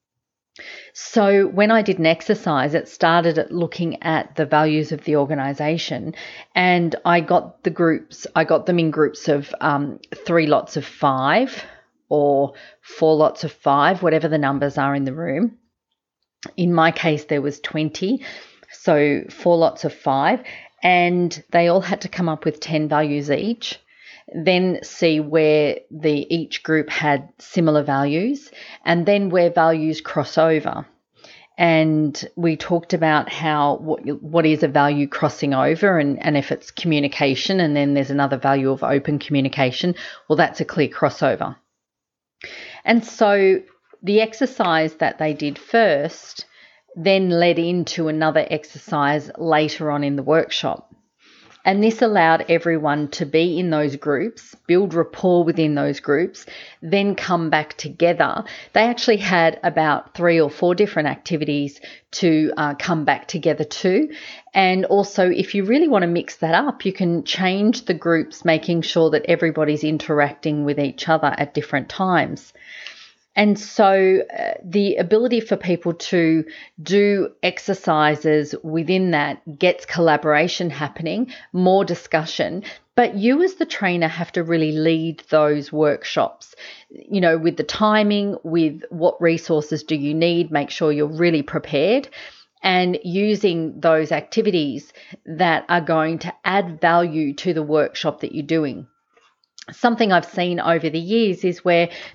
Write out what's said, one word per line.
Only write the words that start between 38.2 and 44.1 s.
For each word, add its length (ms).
value 340
of 100
open 380
communication, 760
well, 100
that's 240
a 40
clear 220
crossover. 680
And 180
so 580
the 200